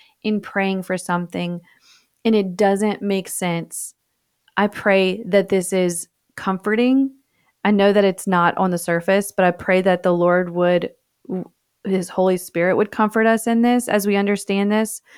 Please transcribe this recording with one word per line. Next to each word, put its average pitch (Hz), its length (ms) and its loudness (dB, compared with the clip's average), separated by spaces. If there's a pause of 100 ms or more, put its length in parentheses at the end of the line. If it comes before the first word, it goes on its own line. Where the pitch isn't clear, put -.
(240)
in 214 160 -2
praying 196 440 -4
for 185 140 -4
something, 175 640 -6 (640)
and 220 120 2
it 190 200 0
doesn't 202 460 0
make 196 260 -4
sense, - 680 -6 (640)
I 202 100 2
pray 196 560 0
that 196 260 2
this 190 240 -2
is 175 340 -2 (280)
comforting. 240 760 0 (520)
I 202 80 4
know 202 220 4
that 202 100 4
it's 190 240 0
not 175 300 2
on 185 140 0
the 175 60 -2
surface, 175 540 -2
but 185 140 0
I 180 60 4
pray 185 300 0
that 180 220 2
the 180 100 2
Lord 175 360 2
would, 175 420 0 (360)
w-, 185 220 -8 (340)
his 190 260 -2
Holy 185 280 0
Spirit 175 380 -2
would 208 160 0
comfort 220 340 0
us 226 220 0
in 233 140 2
this 240 260 2
as 202 180 0
we 202 100 0
understand 202 560 -2
this. 220 300 -2 (160)